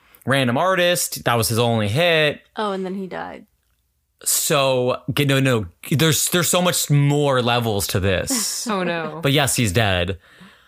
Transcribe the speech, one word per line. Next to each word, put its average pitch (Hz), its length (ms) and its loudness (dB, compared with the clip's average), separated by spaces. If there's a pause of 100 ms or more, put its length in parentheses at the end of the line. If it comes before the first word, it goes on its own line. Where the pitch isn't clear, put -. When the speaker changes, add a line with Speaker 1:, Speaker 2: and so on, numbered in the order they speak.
(280)
Speaker 1:
Random 127 300 2
artist, 175 680 0
that 120 120 2
was 113 120 0
his 113 100 -2
only 117 300 2
hit. 156 540 0 (160)
Speaker 2:
Oh, 214 160 -4
and 190 120 -6
then 185 100 -8
he 190 120 -8
died. 175 400 -12 (760)
Speaker 1:
So, 131 760 0 (120)
g-, 147 120 0
no, 139 140 2
no, 123 280 2 (240)
there's, 156 380 2
there's 175 200 0
so 180 120 2
much 175 280 0
more 143 520 2
levels 117 460 0
to - 120 -2
this. 98 680 -2
Speaker 3:
<laughs> 220 80 -2
Oh, 185 80 -2
no. 165 400 -6
Speaker 1:
But 143 80 2
yes, 135 240 2
he's 113 160 0
dead. 92 460 0 (500)